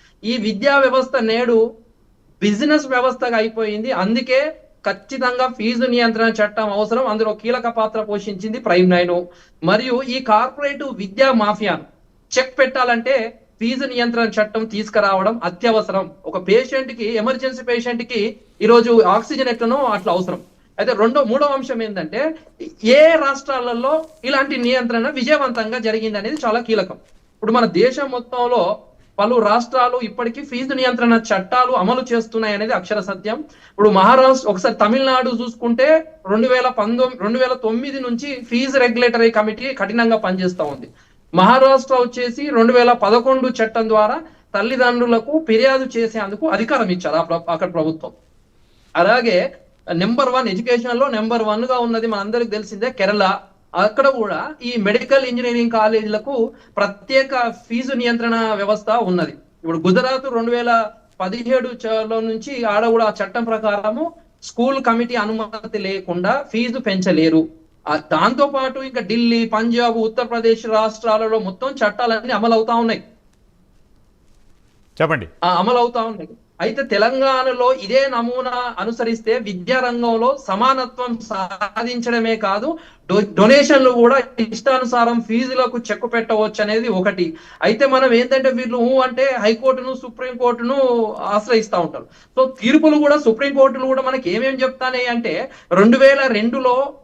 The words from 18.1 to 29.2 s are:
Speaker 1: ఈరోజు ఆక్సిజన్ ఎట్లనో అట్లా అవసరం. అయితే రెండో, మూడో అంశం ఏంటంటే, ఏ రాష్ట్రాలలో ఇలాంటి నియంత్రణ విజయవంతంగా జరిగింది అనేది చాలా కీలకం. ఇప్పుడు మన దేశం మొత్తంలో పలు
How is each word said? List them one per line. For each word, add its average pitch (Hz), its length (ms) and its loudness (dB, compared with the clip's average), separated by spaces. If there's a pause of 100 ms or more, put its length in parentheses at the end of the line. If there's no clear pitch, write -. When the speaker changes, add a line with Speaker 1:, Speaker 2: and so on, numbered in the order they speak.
Speaker 1:
ఈరోజు 233 400 6
ఆక్సిజన్ 226 460 0
ఎట్లనో 233 280 -2
అట్లా 208 360 -2
అవసరం. 180 280 -4 (380)
అయితే 208 140 0
రెండో, 233 320 2
మూడో 269 220 0
అంశం 262 360 -4
ఏంటంటే, 214 520 -6 (500)
ఏ 262 160 6
రాష్ట్రాలలో 277 1040 2 (200)
ఇలాంటి 277 320 -2
నియంత్రణ 240 520 0
విజయవంతంగా 254 680 -2
జరిగింది 220 400 -4
అనేది 240 180 -6 (100)
చాలా 226 140 0
కీలకం. 214 340 -2 (400)
ఇప్పుడు 214 180 -4
మన 233 120 4
దేశం 262 460 0
మొత్తంలో 240 680 -2 (400)
పలు 226 220 2